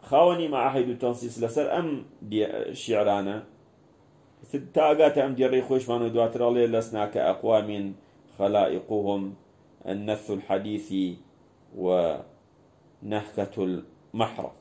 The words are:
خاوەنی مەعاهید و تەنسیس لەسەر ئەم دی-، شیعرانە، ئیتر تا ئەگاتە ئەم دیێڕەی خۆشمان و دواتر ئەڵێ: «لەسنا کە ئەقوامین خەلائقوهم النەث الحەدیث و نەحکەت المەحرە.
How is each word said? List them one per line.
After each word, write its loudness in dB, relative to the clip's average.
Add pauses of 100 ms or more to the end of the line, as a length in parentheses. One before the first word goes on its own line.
(100)
خاوەنی 4
مەعاهید 0
و -6
تەنسیس -4
لەسەر 0
ئەم -2 (420)
دی-، -2
شیعرانە، 0 (1040)
ئیتر -8 (120)
تا 4
ئەگاتە 6
ئەم 0
دیێڕەی 2
خۆشمان 0
و 0
دواتر 0
ئەڵێ: 4 (100)
«لەسنا -2
کە 0
ئەقوامین 0 (520)
خەلائقوهم 0 (680)
النەث -4 (100)
الحەدیث -4 (920)
و -2 (1300)
نەحکەت -4 (100)
المەحرە. -6